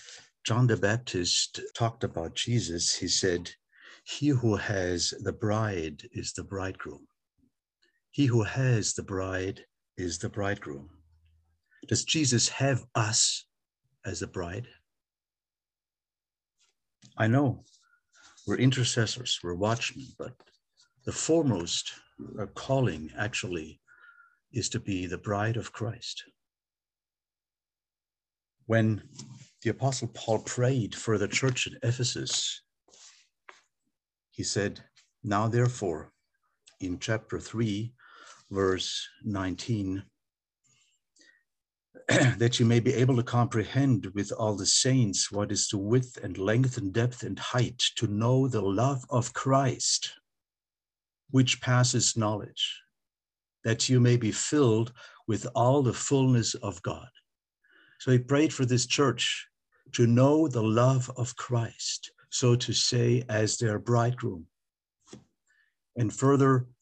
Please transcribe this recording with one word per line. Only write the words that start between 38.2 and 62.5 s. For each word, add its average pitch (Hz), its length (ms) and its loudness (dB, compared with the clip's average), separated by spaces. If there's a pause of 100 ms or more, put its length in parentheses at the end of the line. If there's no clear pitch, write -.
verse 95 580 -2 (140)
nineteen, 98 800 -4 (2000)
<clears throat> 123 300 4
"that 117 220 2
you 120 60 6
may 117 140 6
be 117 140 2
able 127 220 4
to 117 80 2
comprehend 120 880 2
with 101 180 -2
all 107 240 -2
the 98 100 -4
saints 123 640 2
what 104 200 -2
is 98 180 -2
the 107 100 -4
width 120 440 0
and 87 140 -8
length 117 400 2
and 98 160 -4
depth 117 300 0
and 98 160 -6
height, - 400 -2 (160)
to 120 100 -2
know 120 420 2
the 113 140 0
love 120 480 0
of 117 240 0
Christ, - 800 0 (1200)
which 131 300 4
passes 123 540 2
knowledge, - 680 -4 (800)
that 113 260 0
you 127 100 6
may 120 180 6
be 110 140 0
filled 117 600 2 (320)
with 110 300 -2
all 127 260 4
the 120 120 2
fullness 131 640 2
of 98 280 -8
God." 80 260 -8 (920)
So 131 120 0
he 123 80 6
prayed 143 340 2
for 135 120 0
this 123 200 2
church - 640 0 (460)
to 120 120 4
know 139 420 6
the 120 140 -2
love 123 560 4
of 120 200 -6
Christ, - 720 -6 (180)
so 123 260 4